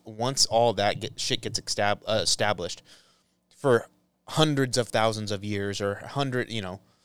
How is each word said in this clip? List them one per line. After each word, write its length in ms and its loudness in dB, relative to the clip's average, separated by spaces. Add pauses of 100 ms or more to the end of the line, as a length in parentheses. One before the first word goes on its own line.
once 420 0
all 280 4
that 260 2
get, 180 -8
shit 220 -2
gets 180 -4
extab-, 480 -2
uh, 160 2
established 600 -2 (760)
for 320 2 (400)
hundreds 500 2
of 100 0
thousands 440 0
of 100 -6
years 380 -4
or 160 0
hundred, 540 -4
you 120 -4
know, 180 -8 (240)